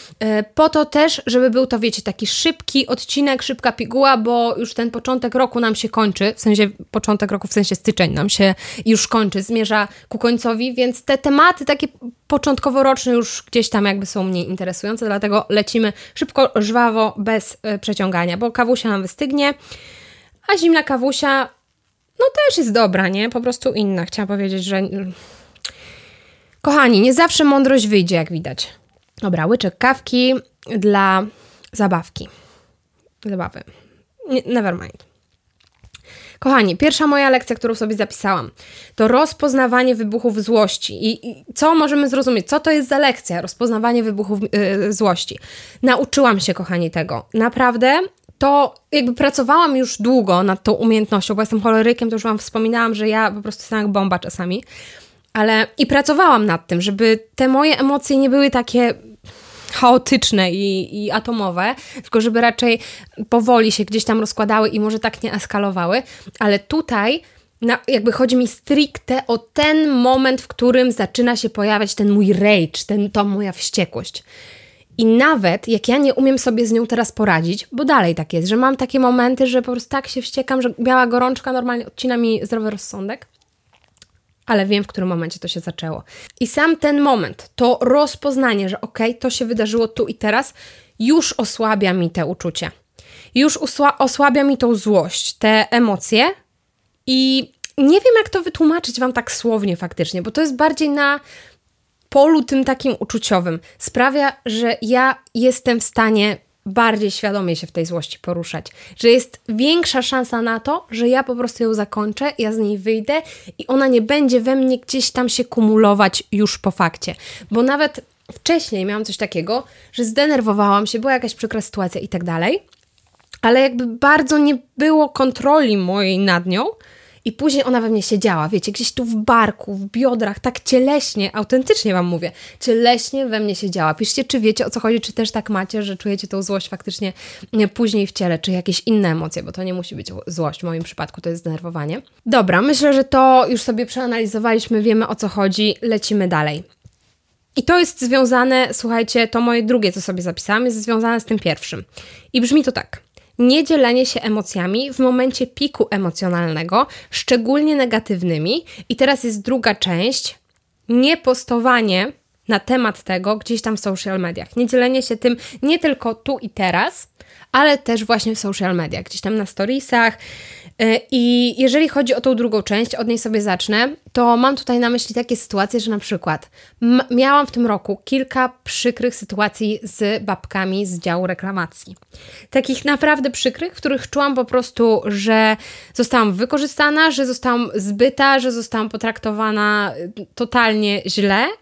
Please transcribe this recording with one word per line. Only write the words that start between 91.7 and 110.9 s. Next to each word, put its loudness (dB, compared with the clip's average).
mi 0
te -4
uczucia. -6
Już 2
usła-, 0
osłabia 2
mi 2
tą 0
złość, 0
te 2
emocje 2
i 0
nie 6
wiem, 6
jak 0
to -2
wytłumaczyć 0
wam 0
tak -4
słownie -2
faktycznie, -6
bo -8
to -2
jest -2
bardziej 2
na 0
polu 6
tym 0
takim -2
uczuciowym. -2
Sprawia, 2
że -2
ja 2
jestem 2
w -2
stanie 2
bardziej 0
świadomie -2
się -10
w -16
tej -4
złości -8
poruszać, -8
że 0
jest 2
większa 0
szansa -4
na -2
to, -4